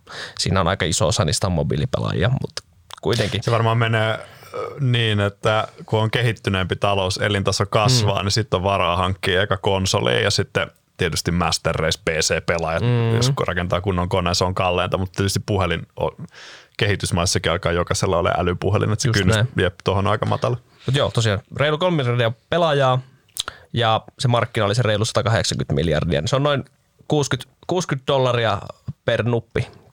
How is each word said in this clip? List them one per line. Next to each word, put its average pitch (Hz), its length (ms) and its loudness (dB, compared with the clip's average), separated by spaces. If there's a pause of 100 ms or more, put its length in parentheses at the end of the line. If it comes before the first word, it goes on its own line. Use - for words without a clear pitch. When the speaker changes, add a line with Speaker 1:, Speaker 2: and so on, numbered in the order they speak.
(380)
Speaker 1:
Siinä 95 220 0
on 82 80 2
aika 92 160 0
iso 82 240 0
osa - 160 2
niistä 78 220 -2
on 92 60 0
mobiilipelaajia, 69 760 0
mut - 240 -4 (500)
kuitenkin. 113 400 0
Speaker 2:
Se - 80 -2
varmaan 113 280 2
menee, 110 400 2 (360)
ö, - 160 -8 (100)
niin, 117 400 2
että 107 480 0 (180)
kun 110 140 2
on 110 100 2
kehittyneempi 98 680 0
talous, 98 420 0
elintaso 101 480 0
kasvaa, 107 560 2
Speaker 1:
Mm. - 20 -2
Speaker 2:
niin 98 80 -2
sit 107 220 -2
on 90 80 2
varaa 90 340 2
hankkia 92 460 0
eka 98 140 0
konsoli 104 680 0
ja 104 80 2
sitten - 400 -2 (260)
tietysti 87 340 -2
Master 82 460 0
Race 80 280 -2
P - 40 -2
C-pelaajat, 82 720 -2
Speaker 1:
Mm. 117 340 2
Speaker 2:
jos 123 160 2 (140)
rakentaa 90 340 -2
kunnon 90 280 -2
koneen, 87 260 0
se 95 100 0
on 92 100 -2
kalleinta, 90 440 0
mutta 92 180 -6
tietysti 98 300 0
puhelin 87 400 -2 (100)
on - 140 -4 (680)
kehitysmaissakin 90 760 0
alkaa 85 200 0
jokaisella 87 460 0
ole 90 200 2
älypuhelin, 101 540 0
että 101 100 -2
se - 60 0
Speaker 1:
Just 107 100 2
Speaker 2:
kynnys, 101 180 4
Speaker 1:
näin. 117 200 2
Speaker 2:
jep, 90 180 2 (100)
tohon 98 220 2
on 101 60 2
aika 107 140 -2
matala. 117 300 -2 (300)
Speaker 1:
Mut 131 100 0
joo, 120 140 2
tosiaan 107 300 0 (160)
reilu 151 220 0
kolme 180 180 2
miljardia 120 360 0 (180)
pelaajaa 143 480 2 (720)
ja 110 280 2 (180)
se 123 100 0
markkina 117 380 0
oli 101 80 2
se 120 80 0
reilu 107 220 2
satakahdeksankymmentä 101 720 0
miljardia, 78 460 0
niin 120 80 -4
se 135 80 0
on 139 60 0
noin 143 220 0 (440)
kuuskyt, 139 400 0 (180)
kuuskyt 170 400 -2
dollaria 120 520 2 (460)
per 113 200 0
nuppi 120 420 -2 (260)